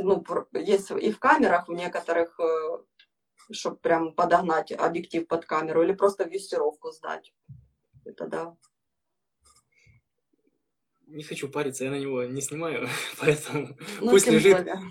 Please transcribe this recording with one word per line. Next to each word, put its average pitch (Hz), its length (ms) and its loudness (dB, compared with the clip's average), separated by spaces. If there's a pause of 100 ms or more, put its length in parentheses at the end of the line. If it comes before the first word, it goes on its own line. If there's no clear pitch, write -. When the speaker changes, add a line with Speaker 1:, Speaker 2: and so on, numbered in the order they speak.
Speaker 1:
ну, 185 180 2
пр-, - 320 -6
есть 196 380 0
и - 200 0
в 208 80 -10
камерах 208 500 4
в 170 40 -6
некоторых, 170 680 -4
э, 160 400 -2 (720)
чтоб - 300 -8
прям 165 340 0
подогнать 170 560 2
объектив 165 560 -4
под 165 180 -4
камеру 160 380 0
или 190 100 2
просто 196 320 0
в 165 80 -10
юстировку - 580 -4
сдать. - 420 -12 (720)
Это - 220 -12
да. 170 280 -8 (2500)
Speaker 2:
Не 151 160 -16
хочу - 260 -10
париться, 135 340 -6
я 135 80 -4
на 139 80 -6
него 135 240 -4
не 131 180 -6
снимаю, 147 460 -6 (160)
<laughs> - 160 -12
поэтому 147 580 -2 (240)
Speaker 1:
Ну, 226 80 0
Speaker 2:
пусть 202 160 10
Speaker 1:
тем 240 100 6
Speaker 2:
лежит, 185 220 10
Speaker 1:
более. 180 220 -4 (120)